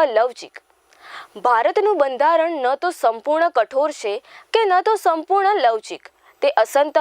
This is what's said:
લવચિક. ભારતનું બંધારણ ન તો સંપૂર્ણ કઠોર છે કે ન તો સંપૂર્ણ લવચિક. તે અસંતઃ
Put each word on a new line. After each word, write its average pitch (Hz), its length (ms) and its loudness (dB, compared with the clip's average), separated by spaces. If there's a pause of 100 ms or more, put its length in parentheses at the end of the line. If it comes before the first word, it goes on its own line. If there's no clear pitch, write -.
લવચિક. 226 540 -4 (760)
ભારતનું 262 600 0
બંધારણ 302 540 2
ન 269 240 -2
તો 349 160 -4
સંપૂર્ણ 285 580 0
કઠોર 269 420 0
છે 226 320 -8 (300)
કે 440 120 2
ન 370 160 2
તો 440 140 0
સંપૂર્ણ 381 600 0
લવચિક. 226 540 -2 (320)
તે 571 80 2
અસંતઃ 285 520 0